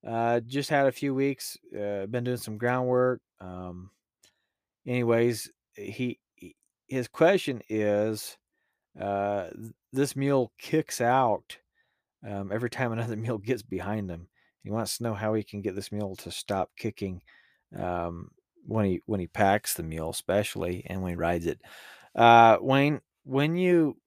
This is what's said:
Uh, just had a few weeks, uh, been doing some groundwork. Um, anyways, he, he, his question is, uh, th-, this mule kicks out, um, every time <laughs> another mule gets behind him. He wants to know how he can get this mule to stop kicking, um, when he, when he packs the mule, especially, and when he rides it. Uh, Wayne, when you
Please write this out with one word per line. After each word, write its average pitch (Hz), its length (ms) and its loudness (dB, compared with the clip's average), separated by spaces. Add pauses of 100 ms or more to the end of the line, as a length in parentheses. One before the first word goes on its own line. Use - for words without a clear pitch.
Uh, 117 340 2
just 131 300 -6
had 139 160 4
a 127 60 4
few 139 220 -4
weeks, 139 440 -2 (200)
uh, 101 280 -4
been 120 180 -4
doing 123 140 -2
some 107 200 -10
groundwork. 127 640 0 (200)
Um, 90 500 -12 (960)
anyways, 117 640 2 (260)
he, 104 440 -6 (160)
he, 87 200 -20 (320)
his 131 200 -4
question 165 600 2
is, 107 680 0 (640)
uh, 101 500 -2
th-, 113 220 -16 (200)
this 135 240 -2
mule 135 420 0
kicks - 420 -2
out, 123 580 2 (680)
um, 98 260 -6
every 113 180 -2
time 123 220 -4
<laughs> - 20 -4
another 113 220 -4
mule 113 220 -4
gets 107 240 -6
behind 95 480 -6
him. 85 180 -12 (360)
He 104 60 -10
wants 107 280 -4
to 117 60 -8
know 113 100 -2
how 107 200 -2
he 107 100 -2
can 104 180 -10
get 95 140 -4
this 98 160 -8
mule 101 240 -6
to - 140 -14
stop - 480 -4
kicking, 98 440 -6 (560)
um, 87 520 -6 (360)
when 107 200 0
he, 92 200 0
when 104 140 -4
he 87 80 -6
packs 101 460 2
the 85 100 -8
mule, 80 260 -6
especially, 92 760 -2
and 95 140 -6
when 90 100 -4
he 87 40 -6
rides 85 300 0
it. 80 140 -4 (540)
Uh, 117 460 10
Wayne, 139 400 2 (240)
when 143 320 -2
you 175 400 2 (100)